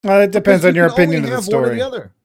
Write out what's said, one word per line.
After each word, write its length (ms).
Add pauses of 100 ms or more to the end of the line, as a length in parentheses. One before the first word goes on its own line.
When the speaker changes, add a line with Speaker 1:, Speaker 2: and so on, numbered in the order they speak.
Speaker 1:
Well, 180
it 100
depends 320
Speaker 2:
Because 20
Speaker 1:
on 100
Speaker 2:
you 60
Speaker 1:
your 80
Speaker 2:
can 120
only 160
Speaker 1:
opinion 60
of 60
the 60
Speaker 2:
have 120
one 80
or 60
the 60
Speaker 1:
story. 140
Speaker 2:
other. 320 (100)